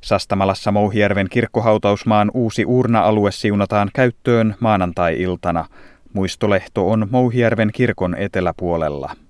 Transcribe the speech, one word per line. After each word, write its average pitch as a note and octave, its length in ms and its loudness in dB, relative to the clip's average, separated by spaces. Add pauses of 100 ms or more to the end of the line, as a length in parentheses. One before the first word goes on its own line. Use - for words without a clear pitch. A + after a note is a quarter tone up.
Sastamalassa G2 680 -2
Mouhijärven G2+ 580 0
kirkkohautausmaan G#2+ 1040 0
uusi A2+ 320 -2
uurna-alue G#2+ 640 2
siunataan G2+ 640 0
käyttöön A#2 640 0
maanantai-iltana. F2 1040 0 (480)
Muistolehto G2 760 -2
on A2 220 0
Mouhijärven A#2 640 2
kirkon F#2+ 420 -2
eteläpuolella. E2+ 1000 -4 (140)